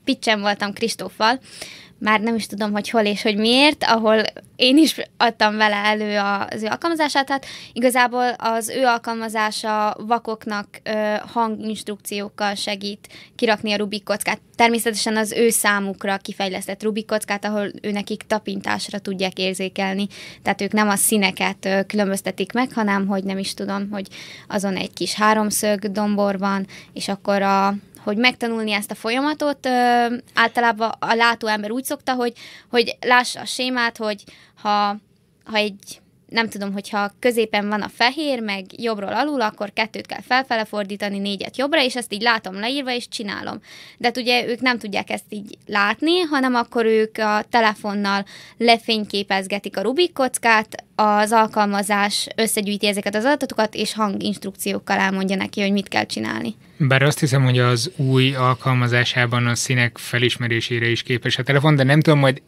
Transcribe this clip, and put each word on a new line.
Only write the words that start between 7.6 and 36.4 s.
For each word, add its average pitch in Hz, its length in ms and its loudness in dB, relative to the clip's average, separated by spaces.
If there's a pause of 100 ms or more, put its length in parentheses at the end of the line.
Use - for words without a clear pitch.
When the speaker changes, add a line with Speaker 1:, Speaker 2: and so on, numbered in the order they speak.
Speaker 1:
igazából 247 640 2
az 226 320 -2
ő 262 140 0
alkalmazása 220 1160 0
vakoknak, 220 680 -4 (160)
ö, 214 320 -2 (180)
hanginstrukciókkal 208 1200 -4
segít 202 520 -8 (280)
kirakni 214 360 0
a 208 60 0
Rubik 208 260 -4
kockát. 208 380 -4 (140)
Természetesen 226 640 2
az 214 140 0
ő 233 180 4
számukra 202 680 0
kifejlesztett 196 640 -6
Rubik 214 220 -2
kockát, 208 400 -4
ahol 208 260 -2 (100)
ő 214 100 -6
nekik 202 360 -6
tapintásra 208 720 -4
tudják 190 380 -4
érzékelni. 190 680 -2 (340)
Tehát 202 200 -2
ők 196 100 -2
nem 214 180 4
a 202 60 2
színeket, 190 680 0
ö, 196 180 2
különböztetik 196 680 -2
meg, 254 220 -2
hanem, 202 340 0
hogy 196 160 -2
nem 190 140 -4
is 196 160 -6
tudom, 202 380 -6
hogy 196 160 -8 (400)
azon 196 280 -2
egy 180 180 -6
kis - 200 -4
háromszög 214 680 2
dombor 202 580 0
van, 196 300 -2 (260)
és - 140 -8
akkor 202 340 0
a, 196 340 4 (280)
hogy 208 140 -2
megtanulni 226 540 0
ezt 208 200 -4
a 214 40 -6
folyamatot, 285 680 -2
ö, 247 400 4 (280)
általában 233 680 2
a 202 140 0
látó 233 340 4
ember 208 240 -2
úgy 254 120 -4
szokta, 277 300 -4
hogy, 247 200 -2 (360)
hogy 240 320 0
lássa 247 380 2
a - 60 -10
sémát, 247 520 -4
hogy 214 260 -6 (380)
ha, 208 360 0 (460)
ha 220 120 -10
egy, 208 460 -2 (240)
nem 226 240 -2